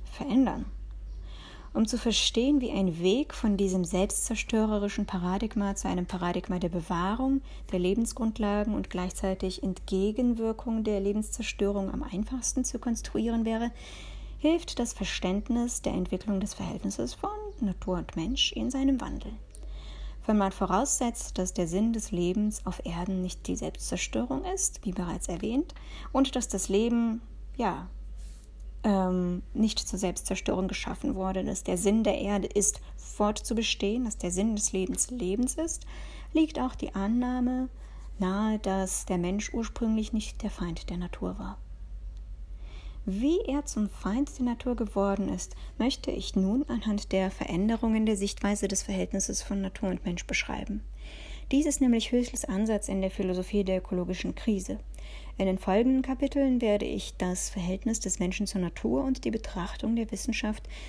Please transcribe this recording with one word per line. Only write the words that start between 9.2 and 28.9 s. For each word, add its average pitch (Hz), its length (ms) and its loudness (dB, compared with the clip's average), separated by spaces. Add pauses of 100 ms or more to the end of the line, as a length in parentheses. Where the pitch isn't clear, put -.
Entgegenwirkung 220 1200 0
der 208 160 2
Lebenszerstörung 202 920 0
am - 120 -2
einfachsten 247 640 0
zu - 120 0
konstruieren 226 680 0
wäre, 226 260 0 (680)
hilft 330 380 4
das 233 140 0
Verständnis 214 880 0
der - 120 0
Entwicklung 190 460 0
des 208 160 -2
Verhältnisses 196 580 -2
von - 160 -6 (300)
Natur 185 400 0
und - 160 -6
Mensch 208 360 0
in 233 180 -2
seinem 269 300 4
Wandel. - 320 -6 (920)
Wenn 214 120 6
man 196 140 4
voraussetzt, 233 880 0
dass 185 160 0
der 175 140 2
Sinn 214 260 2
des 220 180 -4
Lebens 185 540 2
auf - 180 -4
Erden 175 380 -2
nicht - 260 -6
die 180 80 0
Selbstzerstörung - 920 -2
ist, - 380 -2
wie 190 100 -2
bereits 175 340 -4
erwähnt, 214 480 -2 (360)
und 262 240 2
dass 247 120 0
das - 220 -2
Leben, 233 520 4 (340)
ja, 180 320 -2 (960)
ähm, 185 600 4 (100)